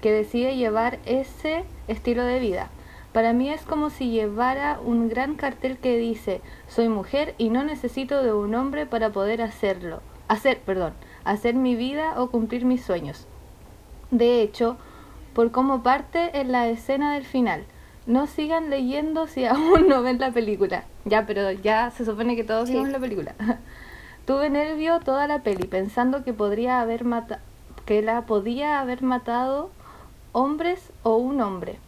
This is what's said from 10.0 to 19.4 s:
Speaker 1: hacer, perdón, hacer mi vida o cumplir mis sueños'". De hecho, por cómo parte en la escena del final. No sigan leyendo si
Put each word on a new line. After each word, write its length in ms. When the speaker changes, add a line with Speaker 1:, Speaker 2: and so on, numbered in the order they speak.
Speaker 1:
hacer, 320
perdón, 340
hacer 320
mi 220
vida 440
o 80
cumplir 360
mis 180
sueños'". 420
De 300
hecho, 340
por 180
cómo 300
parte 600
en 100
la 160
escena 460
del 120
final. 380
No 220
sigan 420
leyendo 580
si 180